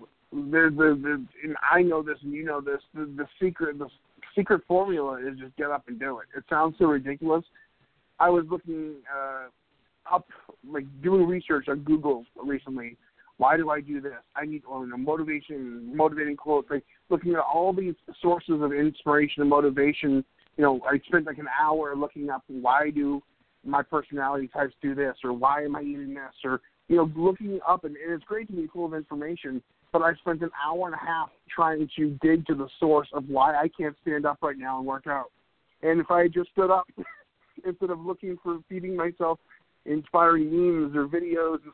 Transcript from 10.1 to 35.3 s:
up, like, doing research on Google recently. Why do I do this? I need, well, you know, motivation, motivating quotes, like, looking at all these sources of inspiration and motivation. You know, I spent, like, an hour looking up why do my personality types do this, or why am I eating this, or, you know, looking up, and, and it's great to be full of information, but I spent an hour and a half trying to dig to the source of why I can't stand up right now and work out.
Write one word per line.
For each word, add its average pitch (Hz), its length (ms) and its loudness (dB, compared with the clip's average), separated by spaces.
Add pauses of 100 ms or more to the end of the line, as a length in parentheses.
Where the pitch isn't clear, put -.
up, 180 140 0 (420)
like, 143 180 -6 (160)
doing 180 240 6
research 165 420 0
on 139 120 -2
Google 147 440 0 (200)
recently. 131 520 -6 (420)
Why 135 180 6
do 156 140 -2
I 151 100 0
do 143 200 -8
this? 139 120 -8 (240)
I 147 80 -6
need, 151 240 -10
well, 131 160 -8
you 123 60 -10
know, 123 60 -10
motivation, 139 1000 -6
motivating 151 400 2
quotes, 147 340 0
like, 139 140 -2 (260)
looking 175 220 0
at 165 80 2
all 170 320 0
these 180 220 -4 (260)
sources 175 400 2
of 147 120 0
inspiration 147 680 2
and 143 100 4
motivation. 143 720 4 (320)
You 151 80 4
know, 131 240 4
I 139 180 2
spent, 165 200 2
like, 147 120 -10
an 151 100 -10 (120)
hour 151 360 0
looking 143 340 -6
up 131 180 -6
why 131 420 2
do 143 320 -2 (420)
my 139 180 0
personality 139 680 -4
types 143 340 -4
do 139 120 -2
this, 135 300 -2
or 123 80 -2
why 135 320 2
am 143 100 -4
I 147 80 -8
eating 143 320 -8
this, 135 200 -14 (100)
or, 131 160 -2 (280)
you 170 80 4
know, 160 200 4
looking 190 500 -2
up, 180 180 2
and, 147 120 -10
and 165 160 -8
it's 160 120 -8
great 220 240 -8
to 214 40 -14
be 170 140 -6
full 175 180 -8
of 160 100 -8
information, 147 680 -8 (300)
but 165 100 4
I 165 140 4
spent 165 260 -4
an 165 80 -4 (140)
hour 175 220 -2
and 160 80 -8
a - 40 -10
half 165 320 -4 (220)
trying 160 440 2
to 147 240 -2
dig 160 260 4
to 160 80 0
the 139 140 -4 (100)
source 151 340 4
of 143 160 -6
why 139 260 4
I 151 140 2
can't 151 340 -6
stand 151 240 -2
up 143 160 0
right 143 160 -4
now 131 200 -6
and 131 80 -6
work 135 200 -6
out. 139 240 -4 (520)